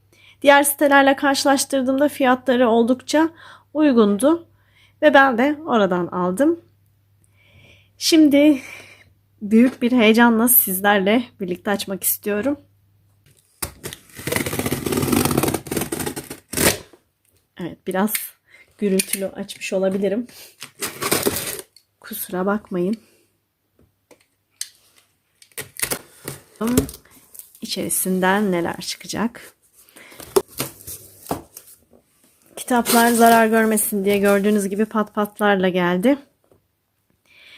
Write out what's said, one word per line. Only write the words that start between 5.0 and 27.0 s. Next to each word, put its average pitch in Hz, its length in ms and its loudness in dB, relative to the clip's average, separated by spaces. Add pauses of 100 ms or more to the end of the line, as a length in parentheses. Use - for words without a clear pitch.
ve 302 120 6
ben 269 240 6
de 285 180 0 (100)
oradan 180 400 0
aldım. 185 540 -2 (1400)
Şimdi 294 600 4 (840)
büyük 220 400 2
bir 240 100 0
heyecanla 233 560 4
sizlerle 202 720 0 (180)
birlikte 180 300 -8
açmak 196 340 -6
istiyorum. 208 520 -4 (4000)
Evet, - 260 -14
biraz 190 260 -2 (680)
gürültülü 190 480 -2
açmış - 460 -14
olabilirim. 196 540 -4 (1700)
Kusura 185 460 -10
bakmayın. 202 500 -4 (4000)